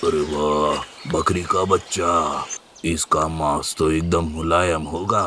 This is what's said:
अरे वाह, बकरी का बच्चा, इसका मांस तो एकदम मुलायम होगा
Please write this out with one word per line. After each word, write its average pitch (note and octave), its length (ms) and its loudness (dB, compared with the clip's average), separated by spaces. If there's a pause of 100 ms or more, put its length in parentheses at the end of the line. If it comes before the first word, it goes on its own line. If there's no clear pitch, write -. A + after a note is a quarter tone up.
अरे D#2+ 180 2
वाह, D2+ 560 0 (360)
बकरी E2 300 0
का F#2 200 0
बच्चा, F#2 480 0 (720)
इसका D#2 420 0
मांस D2+ 500 -2
तो D#2+ 140 2
एकदम E2+ 340 2
मुलायम E2 580 0
होगा F#2+ 440 -2